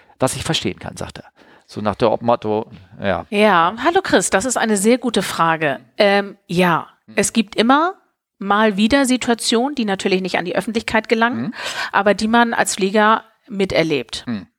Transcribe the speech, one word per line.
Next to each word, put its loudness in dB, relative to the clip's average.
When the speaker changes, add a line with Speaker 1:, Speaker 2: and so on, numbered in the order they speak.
Speaker 1:
was 0
ich -10
verstehen -4
kann, -12
sagt -12
er. -20
So -12
nach -2
der 2
Motto, -2
ja. -2
Speaker 2:
Ja, 2
hallo 2
Chris, 0
das 0
ist -4
eine 0
sehr 2
gute -2
Frage. 0
Ähm, 2
ja, 2
Speaker 1:
Mhm. -20
Speaker 2:
es 0
gibt -2
immer 2
mal 2
wieder 4
Situationen, 0
die -2
natürlich 0
nicht -4
an -6
die -6
Öffentlichkeit -2
gelangen, 0
Speaker 1:
Mhm. -8
Speaker 2:
aber 2
die -2
man 4
als -2
Flieger 2
miterlebt. -2
Speaker 1:
Hm. -6